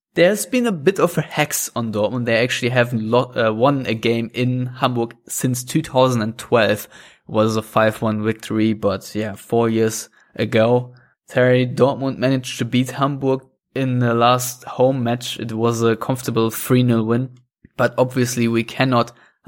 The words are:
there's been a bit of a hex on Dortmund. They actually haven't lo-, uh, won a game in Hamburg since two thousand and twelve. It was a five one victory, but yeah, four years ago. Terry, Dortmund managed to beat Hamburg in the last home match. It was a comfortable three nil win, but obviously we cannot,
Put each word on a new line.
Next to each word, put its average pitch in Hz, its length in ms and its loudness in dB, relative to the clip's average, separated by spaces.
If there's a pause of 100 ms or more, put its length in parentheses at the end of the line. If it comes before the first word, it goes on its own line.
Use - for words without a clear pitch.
(160)
there's 196 320 2
been 247 200 0
a 226 60 0
bit 165 280 0
of 170 180 0
a 156 40 0
hex - 520 -4
on 117 180 -4
Dortmund. 107 340 -2
They 117 120 2
actually 127 320 0
haven't 120 320 0
lo-, 120 340 0
uh, 113 160 2
won 131 340 2
a 110 80 -2
game 117 380 -2
in 127 340 -2
Hamburg 123 500 -2 (120)
since 123 360 -4
two 160 180 -2
thousand 127 400 2
and 110 160 -6
twelve. 107 460 0
It - 40 -20 (440)
was 110 240 2
a 107 60 -2
five 110 380 0
one 107 240 -2
victory, 110 480 0
but 101 420 -4
yeah, 107 200 -6
four 117 340 -2
years 110 400 -2 (280)
ago. 117 580 2 (340)
Terry, 127 380 2
Dortmund 127 520 0
managed 127 400 -2
to 135 60 -2
beat 123 280 -2
Hamburg 139 480 -2 (340)
in 131 240 -2
the 120 160 2
last 123 500 2
home 131 380 2
match. 120 360 -4
It 113 140 -8
was 113 300 0
a 113 140 4
comfortable 113 540 -2
three 127 320 2
nil 117 220 2
win, 120 260 -2 (460)
but 123 220 0
obviously 123 500 0
we 113 160 0
cannot, 127 480 0 (360)